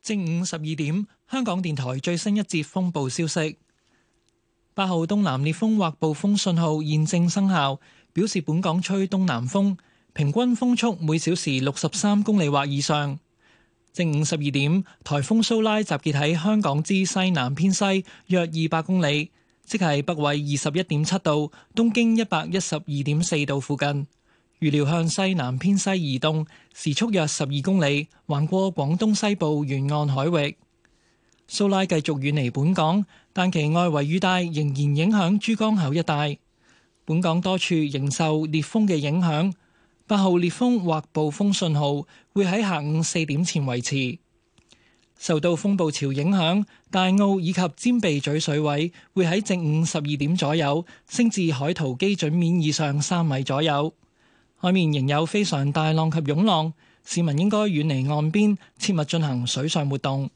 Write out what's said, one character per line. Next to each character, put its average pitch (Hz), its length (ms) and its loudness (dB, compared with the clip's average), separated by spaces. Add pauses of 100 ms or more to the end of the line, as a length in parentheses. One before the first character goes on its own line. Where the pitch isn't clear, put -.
正 202 160 -2
午 170 220 -2
十 180 100 -6
二 156 220 -6
點， 160 280 -2 (240)
香 262 140 -4
港 190 180 -2
電 165 140 -4
台 131 240 -4
最 175 160 -2
新 202 220 -2
一 214 60 -2
節 160 200 -4
風 185 280 -2
暴 170 180 -2
消 165 180 -4
息。 156 300 -4 (1160)
八 196 140 -2
號 170 180 0
東 208 160 0
南 139 220 0
烈 156 80 0
風 220 260 0
或 175 220 2
暴 156 140 0
風 202 280 0
信 175 140 0
號 156 260 2
現 151 240 2
正 175 240 2
生 196 200 0
效， 139 280 0 (360)
表 180 120 0
示 208 140 -2
本 160 220 -2
港 180 200 0
吹 196 240 -2
東 190 200 0
南 123 200 0
風， 196 300 0 (380)
平 143 180 0
均 240 240 2
風 247 240 0
速 226 160 0
每 160 220 0
小 160 180 0
時 139 240 -2
六 139 160 0
十 156 160 -2
三 208 320 2
公 208 160 2
里 156 80 2
或 143 180 0
以 139 140 -2
上。 143 400 -2 (720)
正 160 260 -2
午 156 60 0
十 151 120 -2
二 147 160 -2
點， 147 340 0 (180)
颱 143 180 -2
風 220 200 2
蘇 220 200 0
拉 214 220 0
集 175 100 -4
結 147 200 -2
喺 147 280 0
香 214 200 2
港 151 200 0
之 190 220 0
西 185 280 0
南 135 220 0
偏 180 200 2
西 190 320 0 (220)
約 180 120 2
二 160 300 -2
百 160 120 0
公 180 240 0
里， 147 240 0 (360)
即 - 120 -4
係 151 260 2
北 175 100 -2
緯 151 160 -2
二 143 280 -2 (140)
十 156 80 -2
一 185 40 0
點 151 200 0
七 190 160 0
度、 151 320 0 (240)
東 233 160 4
經 226 240 4
一 226 80 2
百 160 220 -2
一 170 120 -4
十 - 180 -2
二 143 280 -4
點 147 180 0
四 156 240 0
度 139 140 -2
附 139 160 -4
近。 143 320 -2 (520)
預 156 120 2
料 147 160 2
向 165 200 0
西 190 280 0
南 127 200 -2
偏 190 220 2
西 190 140 0 (220)
移 131 40 -2
動， 156 300 -2 (260)
時 - 180 -4
速 220 200 0
約 170 160 2
十 - 160 -4
二 139 200 -2
公 190 160 2
里， 143 280 0 (180)
橫 151 220 0
過 190 260 0
廣 151 240 0
東 214 160 2
西 208 220 0
部 151 280 0
沿 139 240 -2
岸 151 200 0
海 135 180 0
域。 156 320 -2 (880)
蘇 202 200 0
拉 190 180 2
繼 175 120 0
續 151 200 -2
遠 139 160 -2
離 131 180 0
本 147 220 2
港， 175 320 2 (280)
但 185 180 0
其 151 180 0
外 170 160 2
圍 151 160 0
雨 156 180 0
帶 185 220 2
仍 156 240 -2
然 143 300 0
影 165 160 2
響 202 260 2
珠 226 160 0
江 214 220 0
口 147 180 0
一 165 80 0
帶。 147 380 -2 (680)
本 160 160 0
港 175 180 2
多 185 160 0
處 175 200 -2
仍 143 340 -2
受 156 380 0
烈 156 160 -2
風 214 240 0
嘅 185 80 2
影 151 260 0
響。 170 320 0 (540)
八 208 100 2
號 190 200 4
烈 175 120 2
風 247 300 0
或 165 320 -2
暴 156 180 0
風 196 260 0
信 165 200 0
號 143 320 0 (260)
會 202 100 2
喺 190 180 0
下 180 200 -2
午 156 220 0
四 160 240 -2
點 147 160 0
前 170 200 -2
維 123 200 -2
持。 135 340 -4 (1040)
受 156 200 0
到 175 120 2
風 196 260 0
暴 160 140 2
潮 139 200 -4
影 143 200 0
響， 190 340 2 (240)
大 185 140 2 (200)
澳 196 160 2
以 175 140 -2
及 175 80 0 (140)
尖 240 260 0
鼻 151 180 0
咀 147 200 -2
水 151 200 0
位 151 320 -2 (220)
會 185 140 2
喺 180 120 0
正 185 240 -2
午 160 220 2
十 160 140 -2
二 147 180 -4
點 147 180 0
左 156 200 0
右 156 280 0 (240)
升 240 220 2
至 165 240 0
海 139 220 -2
圖 135 200 -4
基 190 200 0
準 156 160 -2
面 170 280 2
以 151 120 0
上 143 280 0
三 170 240 0
米 139 200 0
左 135 180 -2
右。 156 320 0 (680)
海 180 120 0
面 175 200 2
仍 135 160 0
有 147 160 2
非 202 220 0
常 143 260 0
大 156 220 2
浪 160 160 2
及 156 120 -2
湧 147 220 0
浪， 160 300 2 (300)
市 - 180 -4
民 151 160 0
應 180 100 2
該 208 120 2
遠 175 260 0
離 139 260 0
岸 151 200 0
邊， 208 260 2 (220)
切 - 120 -2
勿 160 140 0
進 165 180 -2
行 123 220 -2
水 131 220 -4
上 156 200 0
活 139 120 -2
動。 135 360 -4